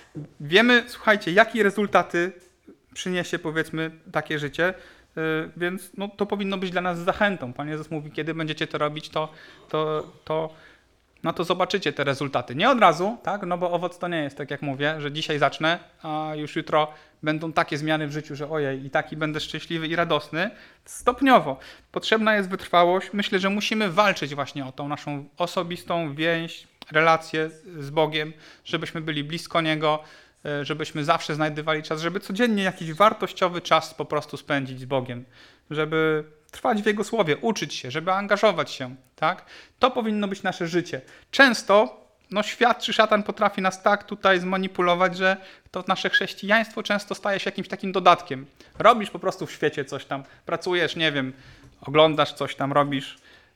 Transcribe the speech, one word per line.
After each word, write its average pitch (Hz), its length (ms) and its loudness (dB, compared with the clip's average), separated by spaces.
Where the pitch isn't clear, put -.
Wiemy, 233 460 6
słuchajcie, 208 460 0
jakie 220 300 4
rezultaty 190 720 2
przyniesie, 175 440 -4
powiedzmy, 160 520 -4
takie 151 260 -2
życie, 165 360 -2
y, 160 380 -2
więc, 175 400 -6
no, 196 120 -6
to 202 180 -4
powinno 202 320 -4
być 185 120 -4
dla 180 100 -2
nas 175 180 -2
zachętą. 180 540 -2
Pan 147 160 -8
Jezus 156 220 -8
mówi, 151 200 -8
kiedy 156 240 -6
będziecie 156 320 -4
to 156 120 -8
robić, 151 300 -4
to, 156 240 -6
to, 156 440 -2
to, 156 300 -4
no, 165 80 -2
to 170 120 -2
zobaczycie 180 480 0
te 143 120 -2
rezultaty. 135 500 -2
Nie 202 160 2
od 247 100 4
razu, 190 420 4
tak? 202 240 -4
No 175 120 -2
bo 175 120 0
owoc 175 280 -2
to 180 100 -6
nie 170 140 -2
jest, 139 160 -6
tak 147 120 -8
jak 143 120 -8
mówię, 143 360 -2
że 143 140 -6
dzisiaj 151 260 -4
zacznę, 160 400 0
a 156 340 -6
już 151 200 -6
jutro 151 360 0
będą 156 300 -2
takie 165 260 0
zmiany 156 280 0
w 143 60 -6
życiu, 147 240 -8
że 147 140 -8
ojej, 135 340 -2
i 139 60 -10
taki 156 260 -2
będę 156 240 -4
szczęśliwy 160 460 -6
i 165 100 -2
radosny. 165 540 0
Stopniowo. 247 720 4
Potrzebna 220 440 2
jest 190 120 0
wytrwałość. 180 640 2
Myślę, 202 260 0
że 196 120 0
musimy 208 400 0
walczyć 170 440 2
właśnie 139 320 -6
o 131 60 -12
tą 143 160 -8
naszą 143 360 -8
osobistą 170 800 -4
więź, 165 520 -4
relację 160 580 2
z 139 120 -10
Bogiem, 156 420 0
żebyśmy 165 360 -6
byli 151 240 -4
blisko 165 360 -4
Niego, 156 420 0
e, 143 200 -4
żebyśmy 151 400 -6
zawsze 160 300 0
znajdowali 156 480 -2
czas, 156 180 -6
żeby 170 200 -4
codziennie 208 420 0
jakiś 170 300 -4
wartościowy 185 680 2
czas - 340 0
po 151 100 -6
prostu 143 320 -6
spędzić 131 440 -4
z 131 40 -14
Bogiem, 123 400 -4
żeby 156 540 0
trwać 220 280 0
w 220 40 2
Jego 214 180 0
Słowie, 165 320 0
uczyć 214 380 -2
się, 127 160 -10
żeby 160 220 -2
angażować 196 580 2
się, 127 240 -10
tak? 170 280 -2
To 262 120 4
powinno 214 380 -2
być 196 140 -8
nasze 180 240 -4
życie. 165 340 -2
Często, 220 760 4
no, 202 120 -2
świat 233 400 2
czy 233 100 -4
szatan 214 300 4
potrafi 202 400 0
nas 185 200 -2
tak 202 220 2
tutaj 190 360 2
zmanipulować, 185 760 0
że 190 200 2
to 185 180 -8
nasze 190 220 0
chrześcijaństwo 214 720 0
często 202 320 -2
staje 196 260 -4
się - 80 -2
jakimś 190 200 -6
takim 190 240 -6
dodatkiem. 175 540 4
Robisz 208 320 6
po - 80 -10
prostu 180 280 -4
w - 60 -10
świecie 147 320 -2
coś 135 200 -10
tam, 139 200 -6
pracujesz, 170 500 0
nie 160 160 2
wiem, 131 200 -2
oglądasz 151 520 6
coś - 220 -6
tam, 139 180 -4
robisz, 143 460 0